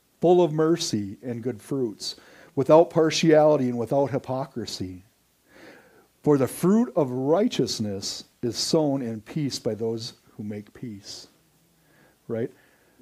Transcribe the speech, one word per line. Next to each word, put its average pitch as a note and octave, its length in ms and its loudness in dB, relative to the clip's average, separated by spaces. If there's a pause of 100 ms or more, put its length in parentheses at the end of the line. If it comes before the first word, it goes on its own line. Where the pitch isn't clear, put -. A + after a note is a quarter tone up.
(200)
full F3+ 220 6
of D#3 100 2
mercy D#3 720 -2
and A#2+ 200 -8
good A#2 200 -8
fruits, B2 540 -6 (400)
without D#3 340 6
partiality D#3 760 4
and A#2+ 100 -4
without C3+ 320 0
hypocrisy. A#2 920 -8 (1200)
For D3 140 4
the B2+ 100 0
fruit A3 480 0
of C#3+ 140 0
righteousness B2+ 1120 -2 (180)
is A2+ 140 -4
sown D3 440 0
in A2+ 200 -8
peace C#3 400 -6
by A2 140 -4
those A2+ 400 -6 (220)
who A#2 60 -14
make G#2 320 -12
peace." - 540 -16 (960)
Right? A#2 240 -6 (520)